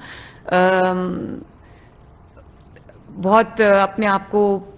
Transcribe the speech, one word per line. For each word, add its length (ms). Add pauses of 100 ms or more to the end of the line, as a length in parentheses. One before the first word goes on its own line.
(520)
um, 880 (1700)
बहुत, 500
अ, 220
अपने 240
आप 220
को 500